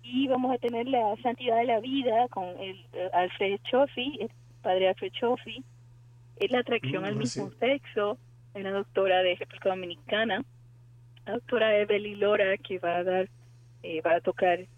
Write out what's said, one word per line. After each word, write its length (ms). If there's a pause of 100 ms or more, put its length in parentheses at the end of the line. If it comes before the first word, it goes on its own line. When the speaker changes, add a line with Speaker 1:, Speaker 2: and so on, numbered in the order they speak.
Speaker 1:
Y 240
vamos 260
a 60
tener 280
la 360
santidad 340
de 80
la 140
vida 500
con 160 (140)
el, 340
eh, 180
Alfred 480 (100)
Chofi, 520
el 80 (320)
padre 280
Alfred 240
Chofi, 500 (760)
es 140
la 80
atracción 440
Speaker 2:
Mm, 40
Speaker 1:
al 80
Speaker 2:
ah, 20
Speaker 1:
mismo 320
Speaker 2:
sí. 100
Speaker 1:
sexo, 580 (360)
una 180
doctora 520
de 120
República 340
Dominicana, 760 (840)
la 80
doctora 440
Evelyn 420
Lora, 380
que 220
va 180
a 60
dar, 260 (540)
eh, 180
va 140
a 60
tocar 380 (180)